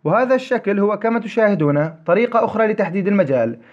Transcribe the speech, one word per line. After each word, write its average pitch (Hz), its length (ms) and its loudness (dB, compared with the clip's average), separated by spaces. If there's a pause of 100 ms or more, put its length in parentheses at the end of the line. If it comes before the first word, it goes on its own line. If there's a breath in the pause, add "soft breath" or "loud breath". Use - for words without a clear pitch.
وهذا 240 300 0
الشكل 233 460 -2
هو 202 180 0
كما 226 220 -2
تشاهدون 160 680 0
طريقة 226 560 0
أخرى 214 220 0
لتحديد 196 420 -2
المجال. 131 500 0 (140 loud breath)